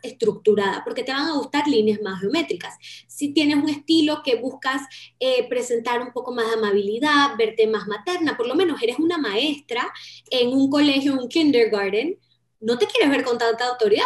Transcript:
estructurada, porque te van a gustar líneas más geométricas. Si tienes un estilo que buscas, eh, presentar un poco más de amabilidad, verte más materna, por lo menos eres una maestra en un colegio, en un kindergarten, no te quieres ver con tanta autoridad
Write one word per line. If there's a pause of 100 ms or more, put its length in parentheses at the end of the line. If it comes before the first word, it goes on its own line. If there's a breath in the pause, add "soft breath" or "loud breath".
estructurada,
porque
te
van
a
gustar
líneas
más
geométricas. (320 loud breath)
Si
tienes
un
estilo
que
buscas, (360 loud breath)
eh,
presentar
un
poco
más
de
amabilidad,
verte
más
materna,
por
lo
menos
eres
una
maestra (380 loud breath)
en
un
colegio,
en
un
kindergarten, (420)
no
te
quieres
ver
con
tanta
autoridad